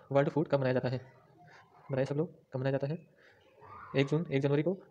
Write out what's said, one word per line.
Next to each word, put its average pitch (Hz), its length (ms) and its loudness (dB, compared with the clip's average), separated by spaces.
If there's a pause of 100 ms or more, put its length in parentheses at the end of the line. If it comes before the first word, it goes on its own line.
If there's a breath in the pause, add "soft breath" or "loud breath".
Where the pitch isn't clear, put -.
(120)
world 139 180 4
food 147 180 0
कब 143 120 2
मनाया 131 140 0
जाता 123 160 0
है? 123 120 -4 (920 loud breath)
बताइए 135 140 0
सब 143 100 -4
लोग, 156 180 -2 (200)
कब 127 60 -4
मनाया 135 120 -2
जाता 139 160 -2
है? 160 100 -4 (1000 loud breath)
एक 139 120 4
जून, 160 240 0
एक 135 100 2
जनवरी 143 220 2
को, 185 140 0 (140)